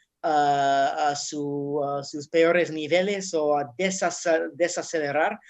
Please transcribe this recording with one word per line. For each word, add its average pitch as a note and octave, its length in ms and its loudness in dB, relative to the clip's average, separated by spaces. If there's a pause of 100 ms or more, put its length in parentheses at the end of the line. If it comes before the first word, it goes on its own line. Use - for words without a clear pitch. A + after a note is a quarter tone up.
(220)
a, C#3+ 880 2
a C#3+ 60 -2
su, C#3+ 680 -4
a C#3 200 -4
sus C#3+ 240 -12
peores E3 440 4
niveles F#3 640 -2
o D3 240 2
a C#3+ 200 -4
desace-, F3 760 0
desacelerar E3 840 -2 (100)